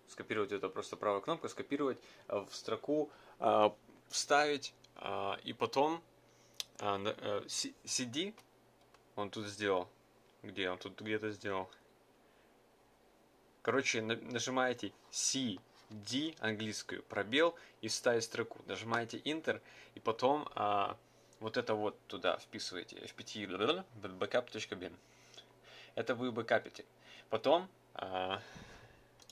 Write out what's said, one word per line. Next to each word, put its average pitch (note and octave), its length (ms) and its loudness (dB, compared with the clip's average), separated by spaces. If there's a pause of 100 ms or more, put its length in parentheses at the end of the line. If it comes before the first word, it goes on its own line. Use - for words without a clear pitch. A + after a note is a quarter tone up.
Скопировать G#2 440 -2
это G2 160 0
просто G2+ 280 -6
правой G2+ 240 2
кнопкой, D#3+ 300 -2
скопировать, C#3 480 -2 (300)
а, G2+ 180 0
в - 80 -14
строку, D3 560 0 (300)
а, G#2+ 360 8 (320)
вставить, D3 640 2 (220)
а, G2 480 -2
и A#2 100 -6
потом, C#3+ 480 2 (800)
а, G#2 180 2
на, G2 120 -2
э, G#2 400 -2
си-, - 260 -4 (100)
C - 200 -2
D, D#3 280 -4 (840)
он G#2 140 -4
тут G#2+ 160 -6
сделал. G2+ 420 2 (560)
Где? F#2+ 260 -2
Он F2+ 80 -2
тут F#2+ 220 -10
где-то G#2+ 320 -2
сделал. G2 360 -2 (1900)
Короче, B2 380 4
на-, A2 140 0
нажимаете B2 760 0 (180)
C B2 480 0 (320)
D, B2+ 480 -4
английскую, G#2+ 640 -2
пробел, B2 540 4 (240)
и A2+ 80 -4
вставить A#2 340 4
строку. - 440 -4
Нажимаете A2+ 520 -2
«Enter», C#3 420 -2 (360)
и - 40 -14
потом, C3 540 2
а, G#2 420 2 (440)
вот A2 160 -4
это A2+ 180 2
вот G#2+ 320 0
туда F#2 320 2
вписываете. - 600 -8
F - 160 -12
P - 100 -12
T, G#2+ 200 -6
backup G#2 1080 -2
точка G#2+ 240 -6
bin. F2+ 200 -8 (1000)
Это A#2 180 0
вы B2 160 -2
бэкапите. A2+ 540 0 (440)
Потом, D#3+ 400 4 (260)
а, F#2 460 -2 (920)